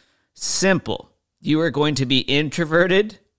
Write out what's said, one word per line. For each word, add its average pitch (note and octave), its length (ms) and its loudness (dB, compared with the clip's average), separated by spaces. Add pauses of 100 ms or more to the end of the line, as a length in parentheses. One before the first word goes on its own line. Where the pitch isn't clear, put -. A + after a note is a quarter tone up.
(340)
Simple. - 800 -2 (300)
You D#3 180 0
are E3 120 0
going D3 240 0
to C3 100 0
be B2+ 140 2
introverted, E3+ 1000 0 (200)